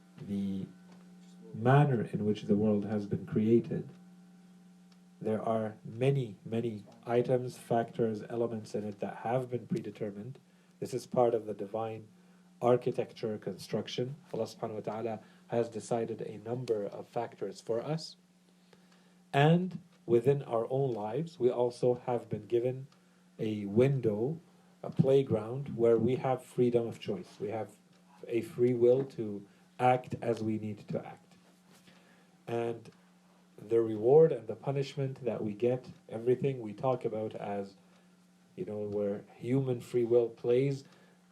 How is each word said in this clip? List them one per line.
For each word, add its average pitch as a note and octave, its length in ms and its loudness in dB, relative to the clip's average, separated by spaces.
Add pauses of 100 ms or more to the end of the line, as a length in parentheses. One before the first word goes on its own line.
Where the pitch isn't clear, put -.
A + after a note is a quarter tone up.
(280)
the G2 360 -4 (880)
manner B2+ 580 4
in G#2 120 -2
which G#2 180 0
the G#2 120 2
world G#2 320 2
has G#2 200 -2
been G2+ 200 -4
created, A2+ 640 2 (1300)
there A2 220 -2
are A2 320 0 (240)
many, B2+ 380 0 (120)
many A2+ 340 -2 (240)
items, B2 500 2
factors, A2+ 720 -2
elements A2+ 440 -4
in G#2 100 -4
it G#2 160 -8
that - 220 -8
have B2 280 -2
been A#2+ 160 -6
predetermined. G#2+ 720 -6 (420)
This G#2 140 -6
is A#2+ 120 -6
part A#2+ 280 4
of G#2+ 120 -2
the G#2+ 80 -6
divine A2 500 -6 (560)
architecture A#2+ 800 0
construction. G#2+ 760 -6 (180)
Allah A2 140 -4
subhanahu G#2+ 400 -10
wa A2 60 -6
ta'ala A2 260 -6 (300)
has A#2 200 0
decided A2+ 540 -4
a G#2 260 -10
number A#2 380 -2
of G#2 220 -10
factors A2 520 -8
for A2+ 200 -4
us. D#3 360 -6 (1160)
And E3+ 460 4 (280)
within B2+ 360 4
our A#2 280 -2
own C3+ 220 0
lives, A2+ 460 -6
we A#2+ 120 4
also A#2+ 560 0
have A#2+ 220 -2
been G#2+ 180 -8
given B2+ 400 -2 (520)
a G#2+ 280 -4
window, A#2 760 2 (420)
a - 80 -8
playground, C3 840 2
where A#2 220 6
we A#2+ 180 2
have B2+ 280 0
freedom A#2+ 440 2
of G#2+ 100 -10
choice. F#2+ 300 -8 (100)
We G#2+ 120 -6
have G#2+ 180 -6 (580)
a A#2+ 140 0
free B2 340 2
will B2 300 6 (120)
to G#2 240 -6 (380)
act B2+ 420 2
as A2+ 220 -2
we A2 160 -2
need G#2+ 300 -8
to D3 100 -4
act. - 380 -14 (1120)
And A#2 420 -4 (800)
the A#2 120 6
reward A#2+ 520 6
and A2+ 140 -6
the G#2+ 80 -6
punishment C3+ 720 -4
that G#2+ 180 -2
we G#2+ 100 -2
get, A#2+ 340 0 (240)
everything B2 500 0
we G#2+ 120 -8
talk B2+ 320 -2
about A2 320 -4
as, G2+ 380 -6 (840)
you F#2 80 -6
know, G#2 260 -6
where G2+ 320 -2 (160)
human B2+ 420 0
free A#2+ 240 0
will A#2 240 4
plays, C3 560 0 (480)